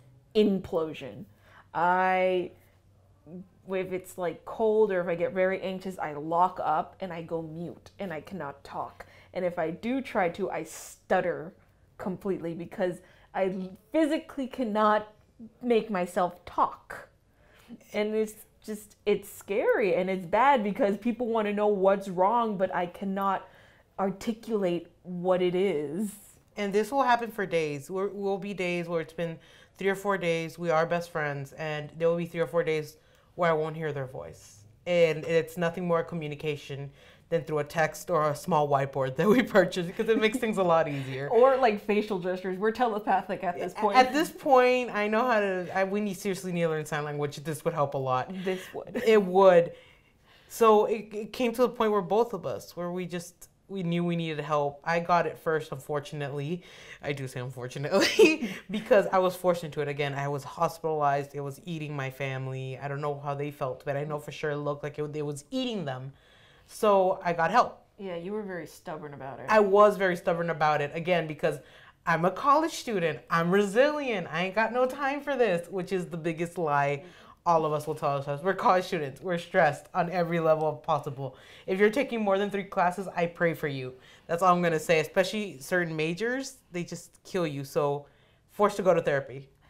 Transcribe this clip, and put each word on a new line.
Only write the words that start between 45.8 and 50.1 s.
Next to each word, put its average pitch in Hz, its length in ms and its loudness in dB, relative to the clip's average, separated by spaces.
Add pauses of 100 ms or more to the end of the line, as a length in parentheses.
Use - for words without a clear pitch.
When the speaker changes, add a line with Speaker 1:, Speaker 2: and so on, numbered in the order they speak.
Speaker 2:
we 196 180 -2
need, 202 160 -4
seriously 185 360 -6
need 175 100 0
to 170 60 2
learn 156 180 -4
sign 147 160 -4
language. 147 360 -4
This 147 260 -8
would 160 100 0
help 143 200 0
a 143 40 -4
lot. 131 340 -2 (120)
Speaker 1:
This 185 160 -2 (120)
would. - 320 -8
Speaker 2:
It 220 200 6
would. 180 480 8 (760)